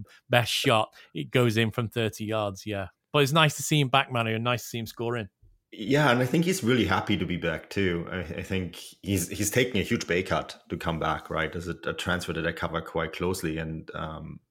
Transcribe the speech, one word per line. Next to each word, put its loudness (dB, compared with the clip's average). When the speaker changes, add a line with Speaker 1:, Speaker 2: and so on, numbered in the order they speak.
Speaker 1:
best 4
shot, 2
it -6
goes 6
in 4
from -2
thirty -2
yards, -4
yeah. -4
But 6
it's 4
nice 6
to -6
see 2
him 4
back, 2
Manu, 0
and -2
nice 0
to -14
see -8
him -6
scoring. -4
Speaker 2:
Yeah, 4
and 6
I 4
think 2
he's 0
really 4
happy 2
to -2
be -2
back -4
too. 0
I, -6
I -8
think -4
he's, 0
he's -2
taking 2
a 0
huge -2
pay 2
cut -4
to -6
come -4
back, -4
right? -2
As -8
a, -6
a -4
transfer -2
that -2
I 0
cover -4
quite -4
closely, -2
and, -8
um, -10